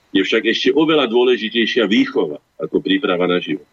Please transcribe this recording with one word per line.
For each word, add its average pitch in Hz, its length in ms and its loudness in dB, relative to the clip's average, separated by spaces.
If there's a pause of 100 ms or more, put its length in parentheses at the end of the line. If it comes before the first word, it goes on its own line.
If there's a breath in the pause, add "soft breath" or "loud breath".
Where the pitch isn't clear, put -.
je 95 160 2
však 113 240 0
ešte 131 240 0
oveľa 151 400 2
dôležitejšia 117 720 0
výchova 220 560 0 (160)
ako - 240 -2
príprava 95 480 0
na 90 80 0
život. - 360 -8